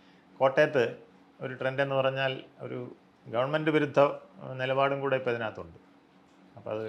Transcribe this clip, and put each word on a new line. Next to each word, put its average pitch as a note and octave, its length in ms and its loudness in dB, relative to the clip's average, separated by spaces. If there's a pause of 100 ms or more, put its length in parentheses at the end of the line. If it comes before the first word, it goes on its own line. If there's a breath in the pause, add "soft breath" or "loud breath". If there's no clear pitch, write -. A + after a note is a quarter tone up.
(400 soft breath)
കോട്ടയത്ത് C3+ 420 4 (600)
ഒരു B2+ 160 -10
ട്രെൻഡ് C3 220 -2
എന്ന് C#3 140 0
പറഞ്ഞാൽ C3+ 480 0 (220)
ഒരു B2 120 -10 (560)
ഗവൺമെന്റ് D3+ 420 0
വിരുദ്ധ D3 240 4 (640)
നിലപാടും C3+ 420 0
കൂടെ C3+ 120 0
ഇപ്പം B2+ 160 -2
ഇതിനകത്തുണ്ട്. G#2 460 -8 (800)
അപ്പം - 160 -12
അത് A2 160 -6